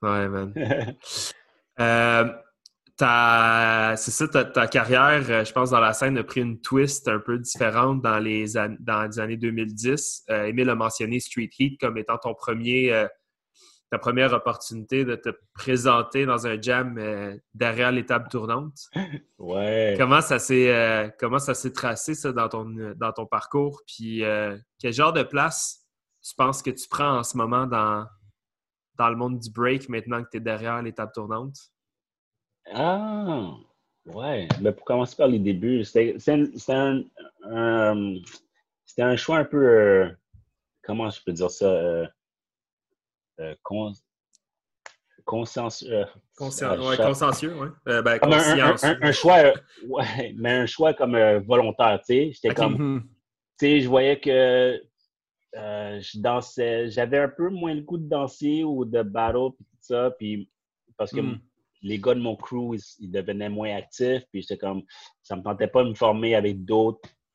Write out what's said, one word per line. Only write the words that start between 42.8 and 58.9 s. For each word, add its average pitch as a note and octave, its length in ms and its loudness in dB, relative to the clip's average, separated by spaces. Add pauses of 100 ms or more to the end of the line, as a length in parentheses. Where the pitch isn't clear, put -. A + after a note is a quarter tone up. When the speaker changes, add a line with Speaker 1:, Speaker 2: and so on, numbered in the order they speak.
Speaker 2:
euh, D#2 240 -10
con-, G#2 300 -8 (1300)
conscience-, A2+ 580 -6
euh, G#2+ 220 -2 (320)
Speaker 1:
Conscien-, C3+ 360 -4
Speaker 2:
euh, B2+ 160 -2
Speaker 1:
ouais, C3 80 0
Speaker 2:
cha- A2+ 100 4
Speaker 1:
consciencieux, C#3+ 480 0
ouais. C#3+ 120 -8 (200)
Euh, A#2+ 140 2
ben, A#2 180 2
Speaker 2:
comme D#3 140 6
un, D3+ 40 8
un, C#3+ 340 6
Speaker 1:
conscience. A#2 120 0
Speaker 2:
un, D3 180 2
un D3 100 4
choix, F3 260 8
euh, C#3+ 160 10 (340)
ouais, B2 500 -4
mais A#2 140 -2
un B2 140 2
choix D#3 280 2
comme, B2 220 0
euh, G#2+ 240 6
volontaire, A2 600 2
tu - 120 -20
sais. D3 200 2
J'étais - 180 -2
Speaker 1:
Ok. - 60 -2
Speaker 2:
comme, A2+ 200 0
Speaker 3:
Mhm. C#3 240 -2 (560)
Speaker 2:
tu D3 80 0
sais, D3 160 6
je B2+ 80 0
voyais C3+ 300 4
que, B2+ 640 4 (760)
euh, G#2 460 -10
je G#2+ 180 -14
dansais... A#2 720 -2
j'avais A#2+ 260 0
un C#3+ 120 2
peu E3+ 200 -4
moins E3+ 240 -6
le D3 80 -6
goût E3+ 160 -8
de D#3 100 -8
danser D3 560 -2
ou C3+ 220 -2
de A#2 160 -2